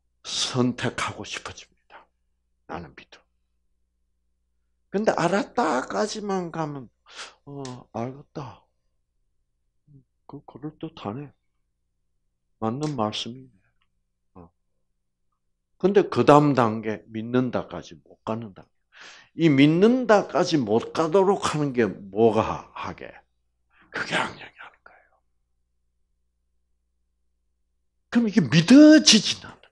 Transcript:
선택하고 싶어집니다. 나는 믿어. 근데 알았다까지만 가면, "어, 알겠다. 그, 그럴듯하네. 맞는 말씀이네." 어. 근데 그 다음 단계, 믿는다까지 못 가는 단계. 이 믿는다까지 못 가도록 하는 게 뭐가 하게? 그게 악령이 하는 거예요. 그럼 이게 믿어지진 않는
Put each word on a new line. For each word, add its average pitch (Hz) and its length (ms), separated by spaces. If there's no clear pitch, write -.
선택하고 - 1000
싶어집니다. - 840
나는 170 300
믿어. - 240
근데 202 260
알았다까지만 202 1400
가면, 147 380
"어, 139 180
알겠다. 131 720
그, 143 200
그럴듯하네. 143 880
맞는 139 360
말씀이네." 120 540
어. 85 140
근데 196 320
그 120 160
다음 147 300
단계, 110 520
믿는다까지 110 960
못 - 220
가는 110 280
단계. - 160
이 160 140
믿는다까지 180 1080
못 113 360
가도록 180 600
하는 147 200
게 120 120
뭐가 101 880
하게? - 400
그게 - 240
악령이 - 240
하는 - 440
거예요. - 200
그럼 233 180
이게 202 140
믿어지진 240 1040
않는 - 160